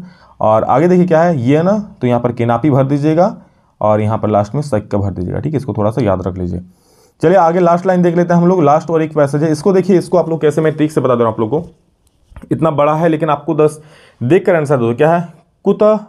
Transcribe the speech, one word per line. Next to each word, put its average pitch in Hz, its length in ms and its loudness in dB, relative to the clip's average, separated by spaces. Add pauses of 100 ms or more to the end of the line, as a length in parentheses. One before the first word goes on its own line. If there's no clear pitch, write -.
(420)
और 110 220 2
आगे 143 240 2
देखिए 180 180 4
क्या 160 160 2
है, 170 200 0
ये 147 220 2
ना, 208 380 -2
तो 123 60 -2
यहाँ 120 120 2
पर 120 120 -2
केनापी 117 380 0
भर 135 140 2
दीजिएगा 156 540 0 (440)
और 107 200 2
यहाँ 107 160 -2
पर 107 120 -4
लास्ट 104 260 0
में 147 60 -2
सक्का 104 360 -4
भर 101 140 -2
दीजिएगा, 92 280 -6
ठीक 151 140 -6
है, 143 40 -2
इसको 107 160 -6
थोड़ा 107 180 -2
सा 139 100 -4
याद 95 200 -2
रख 90 160 -6
लीजिए। 90 240 -6 (600)
चलिए 170 160 4
आगे 175 220 2
लास्ट 175 260 0
लाइन 185 160 0
देख 175 140 0
लेते 175 180 0
हैं 170 80 4
हम 170 60 2
लोग, 185 160 2
लास्ट 151 260 2
और 160 120 0
एक 156 140 -6
पैसेज 147 280 0
है, 160 80 0
इसको 170 220 0
देखिए, 185 240 2
इसको 175 200 0
आप 160 120 0
लोग 160 120 -4
कैसे, 151 200 0
मैं 156 120 0
ट्रिक 151 180 -2
से 151 100 -2
बता 127 140 2
दे 117 40 -4
रहा 117 80 2
हूँ 107 60 -2
आप - 60 -8
लोग 110 100 -2
को, 156 140 -4 (880)
इतना 151 200 0
बड़ा 147 240 0
है 165 140 0
लेकिन 156 200 -2
आपको 147 260 -2
दस 151 260 0 (420)
देख 175 220 2
कर 185 100 2
आंसर 147 220 0
दो। 117 180 0
क्या 156 220 2
है, 170 160 -6 (300)
कुतः 208 460 2